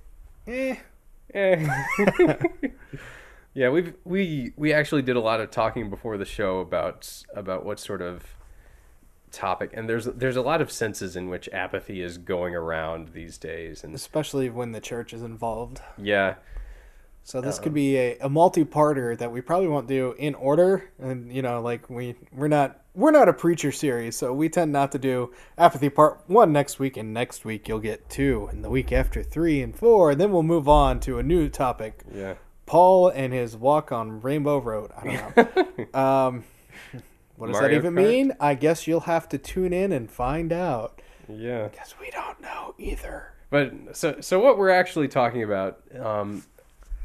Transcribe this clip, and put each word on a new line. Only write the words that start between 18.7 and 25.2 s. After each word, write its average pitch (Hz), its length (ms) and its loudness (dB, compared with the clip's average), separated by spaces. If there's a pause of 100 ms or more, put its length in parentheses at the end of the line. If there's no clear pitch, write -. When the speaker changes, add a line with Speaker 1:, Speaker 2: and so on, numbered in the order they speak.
Speaker 1:
that 120 160 -6
we 123 80 -8
probably 180 260 0
won't 143 200 -2
do 131 300 -2
in 143 180 -4
order, 175 640 2
and, 127 320 -10
you 131 120 -6
know, 120 200 -2
like, 120 280 -6
we, 123 260 -8 (160)
we're 135 160 -4
not, 147 320 2 (160)
we're 254 160 4
not 277 160 8
a 170 60 6
preacher 156 400 0
series, 120 420 -4
so 127 160 -4
we 147 160 0
tend 160 240 0
not 139 220 0
to 143 40 -4
do 127 360 -2 (240)